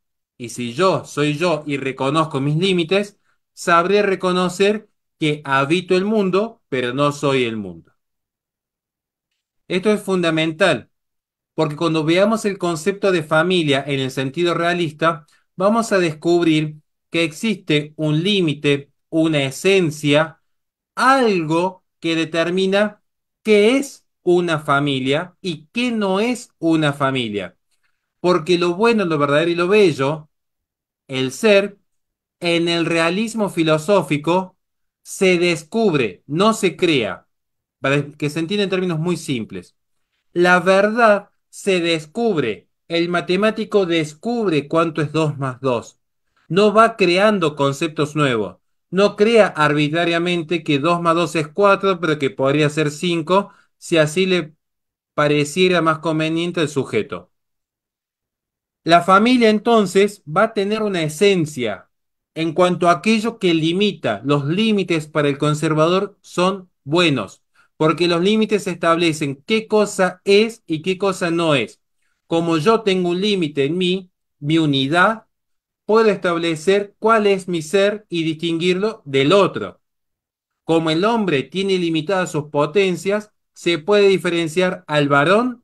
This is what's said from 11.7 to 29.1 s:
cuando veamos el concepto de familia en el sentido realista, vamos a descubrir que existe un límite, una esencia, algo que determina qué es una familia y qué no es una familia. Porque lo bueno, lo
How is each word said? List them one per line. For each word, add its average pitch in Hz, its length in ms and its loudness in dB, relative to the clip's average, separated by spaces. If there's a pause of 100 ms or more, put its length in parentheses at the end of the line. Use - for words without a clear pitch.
cuando 160 280 -2
veamos 202 420 2
el 196 120 -4
concepto 185 540 -2
de 165 120 0
familia 156 600 0
en 139 140 -4
el 131 120 -4
sentido 151 420 -2
realista, 165 720 -2 (300)
vamos 214 360 0
a 196 80 2
descubrir 160 800 0 (320)
que 165 140 -2
existe 156 720 -2
un 156 280 -2
límite, 147 680 -2 (180)
una 160 340 0
esencia, 151 960 0 (540)
algo 190 880 0 (160)
que 165 160 -2
determina 185 840 -2 (420)
qué 214 340 4
es - 280 -8 (180)
una 175 360 2
familia 143 840 -2
y 165 300 -10
qué 247 200 -2
no 196 280 -2
es 240 400 -4
una 156 340 2
familia. 123 640 -4 (600)
Porque 175 380 2
lo 175 180 0
bueno, 214 300 2
lo 160 120 -2